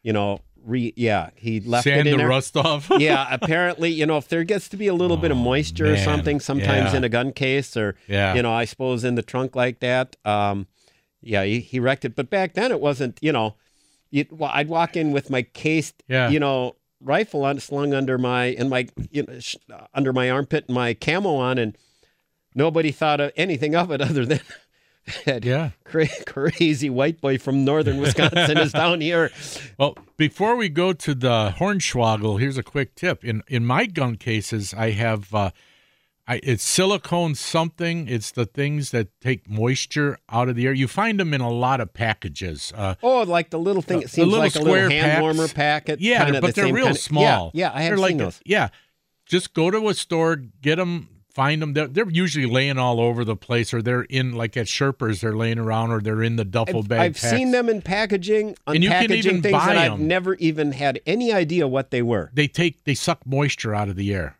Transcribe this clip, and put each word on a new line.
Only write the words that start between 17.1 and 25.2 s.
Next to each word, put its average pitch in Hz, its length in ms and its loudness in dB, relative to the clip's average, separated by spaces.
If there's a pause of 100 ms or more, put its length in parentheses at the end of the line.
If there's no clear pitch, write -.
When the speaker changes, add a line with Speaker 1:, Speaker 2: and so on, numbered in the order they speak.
Speaker 1:
on, 139 160 -2
slung 143 340 -4
under 131 240 0
my, 123 280 0
in 127 240 -2
my, 127 180 -2 (240)
you 143 120 -4
know, 127 160 -12
sh-, - 180 -12 (360)
under 135 200 0
my 127 180 2
armpit 139 360 -2
and 123 80 -4
my 120 180 0
camo 170 420 -2
on, 127 240 0
and 110 180 -4 (760)
nobody 156 360 2
thought 151 280 0
of 143 160 -2
anything 151 400 -2
of 170 160 0
it 139 100 -2
<laughs> 127 80 0
other 135 160 0
than 123 140 0 (880)